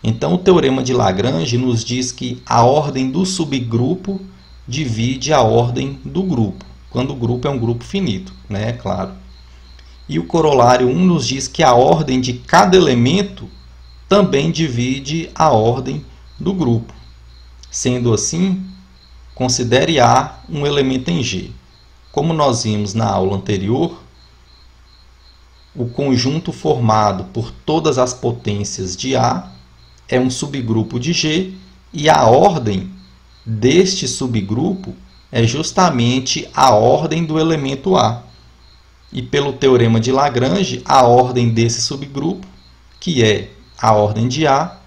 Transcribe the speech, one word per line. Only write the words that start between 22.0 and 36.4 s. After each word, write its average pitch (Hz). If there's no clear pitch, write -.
Como 160
nós 139
vimos 104
na 110
aula 98
anterior, 104
o 120
conjunto 139
formado 110
por -
todas 156
as 123
potências 101
de 131
A 123
é 127
um 127
subgrupo 120
de 151
G, 175
e 147
a 151
ordem 123
deste 131
subgrupo 120
é 117
justamente 123